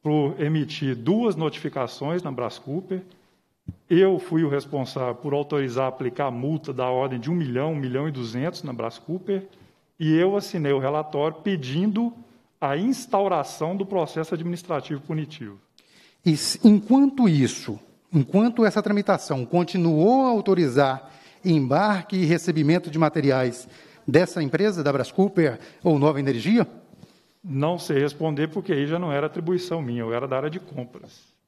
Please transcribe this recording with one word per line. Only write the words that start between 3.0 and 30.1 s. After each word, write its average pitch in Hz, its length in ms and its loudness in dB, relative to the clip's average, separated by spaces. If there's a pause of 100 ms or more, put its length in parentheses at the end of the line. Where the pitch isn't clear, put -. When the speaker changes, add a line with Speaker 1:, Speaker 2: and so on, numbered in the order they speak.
Speaker 1:
Eu 190 280 6
fui 165 260 0
o 147 60 0
responsável 135 680 -4
por 143 180 -4
autorizar 139 520 0
a 127 40 0
aplicar 131 380 -4
a 127 40 -2
multa 143 400 -4
da 127 180 -2
ordem 127 300 -2
de 120 100 -6
um 175 60 0
milhão, 147 380 -2
um - 20 -4
milhão 135 320 -4
e 156 40 -4
duzentos 127 520 -6
na 143 80 -8
Brás 113 260 -8
Cooper. 190 480 -6 (540)
E 156 160 2
eu 190 220 4
assinei 170 340 -2
o 139 80 2
relatório 151 640 -2
pedindo 196 680 -2 (480)
a 143 160 -2
instauração 190 1000 -2
do 196 100 -4
processo 165 480 -4
administrativo 165 680 -6
punitivo. 139 580 -8 (640)
Speaker 2:
E 170 60 6
s-, - 320 -2
enquanto 254 640 6
isso, 131 520 0 (340)
enquanto 214 520 4
essa 208 160 2
tramitação 196 640 0
continuou 175 800 4
a 254 40 2
autorizar 143 800 2 (320)
embarque 170 720 2
e 185 100 2
recebimento 160 640 2
de 147 80 -6
materiais 139 680 2 (400)
dessa 175 340 4
empresa, 165 420 -2
da 143 80 2
Brás 131 200 -2
Cooper 175 480 2 (240)
ou 151 160 4
Nova 143 200 2
Energia? 139 480 2 (720)
Speaker 1:
Não 156 360 -2
sei 147 220 -2
responder, 147 500 -2
porque 190 240 -4
aí 143 140 0
já 165 120 -4
não 170 120 -4
era 143 160 -2
atribuição 170 540 -4
minha, 120 200 -6
eu 113 120 -4